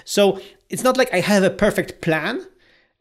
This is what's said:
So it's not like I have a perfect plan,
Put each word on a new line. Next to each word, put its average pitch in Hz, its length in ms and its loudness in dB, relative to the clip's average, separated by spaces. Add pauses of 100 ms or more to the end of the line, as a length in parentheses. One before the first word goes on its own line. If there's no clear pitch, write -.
So 196 340 2 (300)
it's - 120 -6
not 254 140 2
like 254 160 0
I 180 80 0
have 190 220 2
a 190 80 4
perfect 190 500 -2
plan, 165 400 -2 (600)